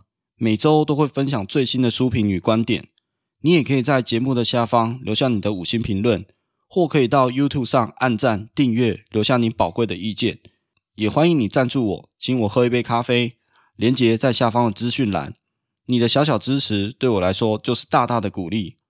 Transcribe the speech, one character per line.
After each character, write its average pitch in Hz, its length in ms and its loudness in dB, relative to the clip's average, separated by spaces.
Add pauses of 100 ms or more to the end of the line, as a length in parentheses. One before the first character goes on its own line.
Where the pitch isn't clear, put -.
(380)
每 113 180 0
周 151 300 2
都 147 100 -2
会 147 100 0
分 139 240 -4
享 113 160 -4
最 135 200 0
新 127 160 -2
的 120 100 2
书 127 180 0
评 104 200 0
与 92 100 -2
观 113 240 0
点。 - 240 -4 (540)
你 151 100 2
也 165 120 4
可 135 120 0
以 127 80 0
在 135 180 2
节 117 180 -2
目 131 140 0
的 120 120 0
下 117 200 0
方 117 380 0
留 107 100 -4
下 135 140 0
你 113 140 0
的 104 120 -2
五 90 120 -6
星 113 160 -2
评 101 200 -2
论， 104 240 0 (420)
或 180 200 0
可 151 120 0
以 127 80 4
到 131 220 2
YouTube 135 360 -2
上 117 320 0
按 123 200 0
赞、 110 380 -2
订 131 160 2
阅， 113 380 0
留 107 140 0
下 127 140 2
你 117 120 2
宝 104 200 -2
贵 113 160 -2
的 92 100 -6
意 98 180 -6
见。 101 260 -4 (560)
也 107 140 -2
欢 156 200 2
迎 165 100 2
你 110 80 0
赞 131 200 0
助 123 200 -2
我， 90 300 -6
请 127 240 -2
我 107 60 0
喝 123 180 2
一 120 40 0
杯 120 120 0
咖 117 200 -2
啡， 120 360 -2 (380)
连 127 180 2
结 117 240 2
在 127 140 2
下 117 180 2
方 120 160 2
的 113 60 0
资 117 180 -6
讯 117 220 0
栏。 80 240 -6 (500)
你 123 140 0
的 120 80 4
小 131 160 4
小 143 160 2
支 135 200 -2
持 104 320 -2
对 127 180 -2
我 101 120 2
来 90 100 2
说 107 260 0
就 120 180 -2
是 - 120 -6
大 127 200 0
大 120 120 -2
的 101 100 -4
鼓 90 200 -8
励。 92 280 -6 (120)